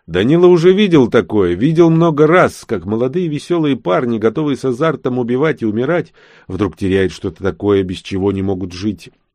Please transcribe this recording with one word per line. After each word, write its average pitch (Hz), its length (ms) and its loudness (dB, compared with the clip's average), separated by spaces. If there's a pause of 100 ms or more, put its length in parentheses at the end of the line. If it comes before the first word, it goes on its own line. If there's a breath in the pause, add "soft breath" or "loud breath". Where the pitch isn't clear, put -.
Данила 123 400 2
уже 180 260 6
видел 170 360 4
такое, 92 460 0
видел 160 360 2
много 160 380 2
раз, 165 360 2
как 95 220 -6
молодые 131 400 -2
веселые 151 500 -2
парни, 131 420 -2
готовые 123 380 -2
с - 80 -12
азартом 131 540 -2
убивать 127 440 -2
и 113 40 -2
умирать, 131 460 -4 (340 soft breath)
вдруг 92 300 -4
теряют 95 360 0
что-то 92 300 -10
такое, 98 400 0
без 90 160 -6
чего 98 320 -4
не 98 100 -4
могут 95 320 -6
жить, 92 380 -8 (240)